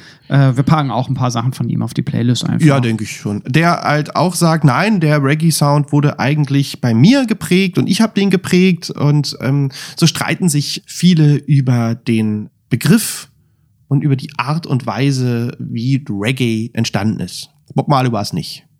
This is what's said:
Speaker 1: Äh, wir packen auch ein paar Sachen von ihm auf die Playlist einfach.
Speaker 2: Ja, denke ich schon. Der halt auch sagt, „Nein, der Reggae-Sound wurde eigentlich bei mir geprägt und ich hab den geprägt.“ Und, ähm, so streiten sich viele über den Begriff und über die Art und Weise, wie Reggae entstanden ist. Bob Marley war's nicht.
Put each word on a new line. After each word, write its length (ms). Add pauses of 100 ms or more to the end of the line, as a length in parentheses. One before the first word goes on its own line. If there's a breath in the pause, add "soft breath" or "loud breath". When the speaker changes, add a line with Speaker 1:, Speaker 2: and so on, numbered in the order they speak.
(260 loud breath)
Speaker 1:
Äh, 300
wir 80
packen 260
auch 180
ein 60
paar 160
Sachen 220
von 160
ihm 140
auf 120
die 80
Playlist 420
einfach. 220
Speaker 2:
Ja, 140
denke 240
ich 120
schon. 300
Der 360
halt 340
auch 180
sagt, 300
„Nein, 340
der 240
Reggae-Sound 680
wurde 260
eigentlich 640
bei 140
mir 320
geprägt 520
und 80
ich 140
hab 160
den 140
geprägt.“ 600
Und, 500
ähm, 300 (260 loud breath)
so 120
streiten 400
sich 380
viele 500
über 580
den 560 (200)
Begriff 580 (580)
und 160
über 140
die 200
Art 300
und 180
Weise, 760
wie 500
Reggae 640
entstanden 480
ist. 300 (260)
Bob 100
Marley 240
war's 220
nicht. 340 (140)